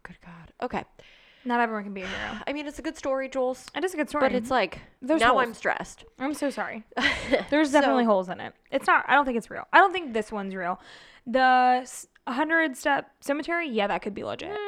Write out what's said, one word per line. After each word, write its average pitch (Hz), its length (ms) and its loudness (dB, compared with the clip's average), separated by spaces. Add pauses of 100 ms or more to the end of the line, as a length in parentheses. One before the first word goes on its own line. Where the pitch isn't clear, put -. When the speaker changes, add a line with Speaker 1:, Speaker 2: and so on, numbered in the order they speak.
Speaker 1:
good - 200 -20
God. 170 380 -20
Okay. 240 240 -6 (580)
Speaker 2:
Not 240 160 -2
everyone 220 260 -2
can 202 80 -10
be 190 100 -10
a 185 40 -8
hero. 214 360 -8
Speaker 1:
<sighs> - 40 -8
I 285 60 -4
mean, 294 140 -6
it's 294 100 -10
a 277 60 -12
good 311 140 -8
story, 269 320 -4
Jules. 262 360 -4 (100)
Speaker 2:
It 294 80 -2
is 370 120 -2
a - 20 -4
good 294 120 -2
story. 294 200 2
Speaker 1:
But 254 60 0
it's 247 160 -4
like, 233 280 0 (220)
Speaker 2:
There's 294 200 2
Speaker 1:
now 247 100 6
Speaker 2:
holes. 262 120 4
Speaker 1:
I'm 226 120 -4
stressed. - 500 -6 (140)
Speaker 2:
I'm 277 160 -4
so 285 160 -2
sorry. 214 320 -8 (340)
Speaker 1:
<laughs> 233 320 -2
Speaker 2:
There's 294 220 4
Speaker 1:
So 294 80 6
Speaker 2:
definitely 269 260 4
holes 190 240 2
in 175 100 -8
it. - 140 -12 (160)
It's 277 160 -2
not, 330 220 4
I - 80 6
don't 285 100 6
think 247 140 -2
it's - 100 -8
real. - 240 -10
I - 60 10
don't 381 120 8
think 339 220 -6
this 220 180 -4
one's 196 240 -8
real. 180 240 -6 (460)
The 247 140 0 (420)
s-, - 260 -16 (200)
Hundred 311 500 0
Step 277 320 0 (120)
Cemetery, 320 480 -2
yeah, 208 180 0
that 185 160 -2
could 143 100 -6
be - 100 -8
legit. 110 280 -8
Speaker 1:
Eh, 415 40 -8 (120)